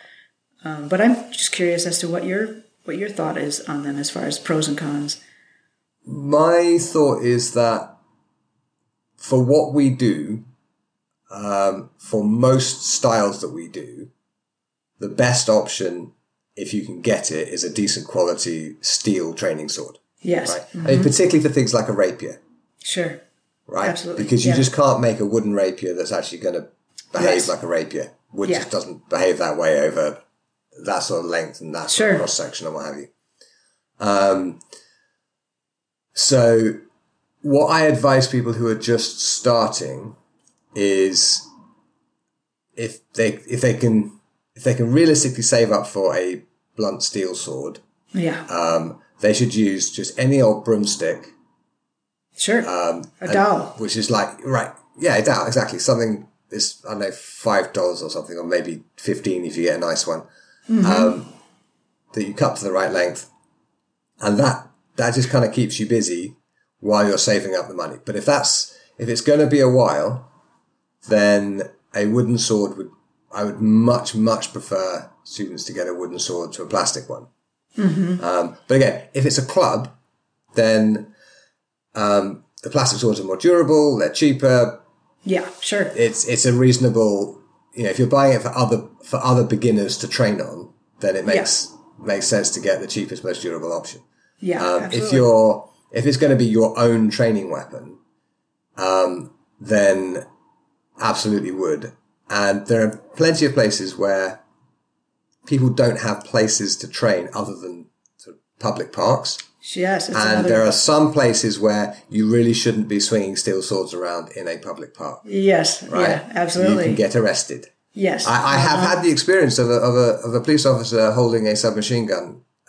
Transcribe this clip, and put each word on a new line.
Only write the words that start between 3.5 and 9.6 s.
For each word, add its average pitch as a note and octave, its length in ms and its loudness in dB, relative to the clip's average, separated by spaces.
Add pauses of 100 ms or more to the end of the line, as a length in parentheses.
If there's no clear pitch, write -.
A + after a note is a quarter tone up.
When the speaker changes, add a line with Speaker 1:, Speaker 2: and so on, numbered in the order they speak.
Speaker 1:
on C#3+ 220 -8
them C#3+ 140 -6
as C#3+ 120 -6
far - 140 -8
as D3 160 -6
pros D#3 280 -2
and D3 100 -4
cons. D3 440 -6 (840)
Speaker 2:
My D#3+ 720 2
thought D3+ 440 2
is A#2+ 300 0
that A#2 420 0 (1200)
for B2+ 260 0
what C#3 300 2